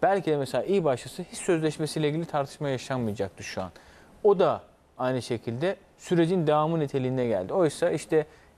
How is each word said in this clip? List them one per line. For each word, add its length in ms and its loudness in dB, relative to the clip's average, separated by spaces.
belki 300 2
de 60 2
mesela 260 -2
iyi 200 0
başlasa 400 -2
hiç 140 -14
sözleşmesiyle 720 0
ilgili 160 -4
tartışma 440 -4
yaşanmayacaktı 760 -4
şu 180 -8
an. 80 -6
O 160 6
da 220 2
aynı 240 -2
şekilde 540 -4
sürecin 500 2
devamı 320 2
niteliğinde 480 0
geldi. 260 0
Oysa 380 2
işte 340 0